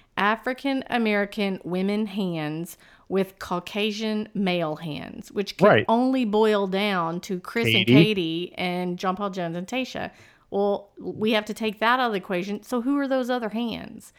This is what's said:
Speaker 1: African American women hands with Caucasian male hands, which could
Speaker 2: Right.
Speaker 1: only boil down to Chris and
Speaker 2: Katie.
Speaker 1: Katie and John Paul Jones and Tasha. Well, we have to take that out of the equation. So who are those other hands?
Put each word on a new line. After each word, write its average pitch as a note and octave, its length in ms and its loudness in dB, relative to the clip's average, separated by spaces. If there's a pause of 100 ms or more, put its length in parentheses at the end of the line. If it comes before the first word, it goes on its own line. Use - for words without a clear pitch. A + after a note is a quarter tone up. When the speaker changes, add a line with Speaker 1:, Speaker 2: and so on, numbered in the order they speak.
(160)
Speaker 1:
African B3+ 760 0
American G3+ 720 0
women G3 440 0
hands E3+ 680 -4 (320)
with F#3+ 300 -2
Caucasian G#3+ 960 -4
male F3 440 0
hands, - 540 -10
which - 260 -6
could G3 100 8
Speaker 2:
Right. A#2 200 8
Speaker 1:
only B3+ 380 2
boil G#3+ 400 4
down F#3 560 0
to F#3 180 -6
Chris A#3 280 -2
and G3+ 180 4
Speaker 2:
Katie. A#2+ 80 6
Speaker 1:
Katie E3+ 640 4
and F3+ 400 -4
John F#3+ 180 -2
Paul G3+ 140 -4
Jones F3 260 -6
and F3+ 120 -8
Tasha. - 420 -6 (400)
Well, G3+ 400 0 (100)
we F#3+ 340 -2
have G#3+ 120 0
to G#3+ 80 -8
take G#3+ 280 -6
that A#3+ 180 4
out B3 80 2
of A3 60 0
the G#3 40 -2
equation. G3 460 -4
So B3 180 -4
who C#4 160 0
are C#4 100 0
those B3+ 220 0
other A#3 200 -2
hands? G#3 680 -8